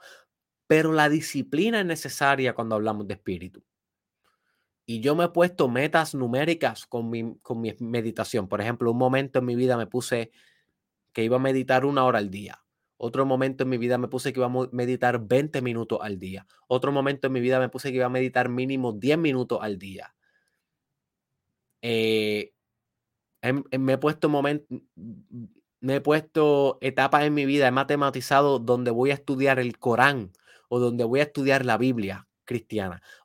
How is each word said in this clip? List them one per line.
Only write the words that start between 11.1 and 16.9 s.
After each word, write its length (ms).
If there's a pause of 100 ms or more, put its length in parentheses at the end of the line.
que 120
iba 140
a 20
meditar 460
una 200
hora 140
al 100
día. 340 (340)
Otro 280
momento 380
en 60
mi 100
vida 180
me 120
puse 220
que 100
iba 40
a 40
mo-, 220
meditar 540
veinte 380
minutos 400
al 160
día. 260 (220)
Otro 240